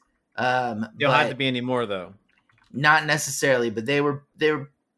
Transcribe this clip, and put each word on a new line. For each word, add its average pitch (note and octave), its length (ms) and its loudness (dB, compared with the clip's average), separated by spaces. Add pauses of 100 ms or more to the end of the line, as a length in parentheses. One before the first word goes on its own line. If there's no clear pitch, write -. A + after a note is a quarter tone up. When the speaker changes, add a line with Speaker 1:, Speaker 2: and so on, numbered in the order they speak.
(360)
Speaker 1:
Um, A#2+ 440 -2 (180)
Speaker 2:
They C#3+ 60 -2
don't C3+ 100 4
have D3 120 4
Speaker 1:
but - 40 -4
Speaker 2:
to - 60 -6
be C3+ 100 -2
anymore, B2 400 -2
though. F#2+ 280 -8 (580)
Speaker 1:
Not D3+ 340 4
necessarily, C#3 640 0
but A2 160 -6
they C#3+ 140 0
were, C#3+ 240 -2 (120)
they D#3 140 2
were C#3+ 200 -4 (280)